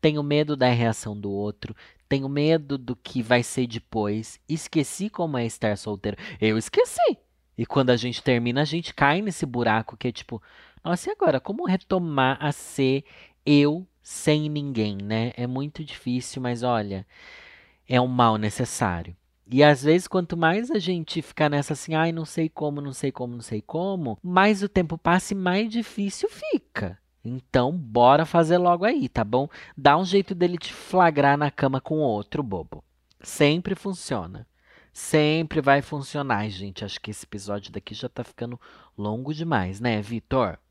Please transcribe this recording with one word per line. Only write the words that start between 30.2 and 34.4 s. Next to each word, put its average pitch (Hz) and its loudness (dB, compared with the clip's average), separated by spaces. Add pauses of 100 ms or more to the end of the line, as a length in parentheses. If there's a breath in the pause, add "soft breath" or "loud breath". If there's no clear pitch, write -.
dele 175 2
te - -10
flagrar 147 4
na 147 0
cama 135 0
com 156 -4
outro, 131 -2
bobo. 95 -8 (380)
Sempre 156 0
funciona. 110 -8 (480 soft breath)